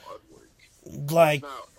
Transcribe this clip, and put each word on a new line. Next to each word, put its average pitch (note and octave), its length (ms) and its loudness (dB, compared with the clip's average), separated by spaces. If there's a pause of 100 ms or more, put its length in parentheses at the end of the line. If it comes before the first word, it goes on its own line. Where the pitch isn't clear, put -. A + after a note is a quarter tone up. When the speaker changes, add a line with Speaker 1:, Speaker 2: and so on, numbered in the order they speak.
Speaker 1:
artwork. - 1040 -14
Speaker 2:
Like, D3+ 320 4
Speaker 1:
It's - 0 -
not C#3 360 -14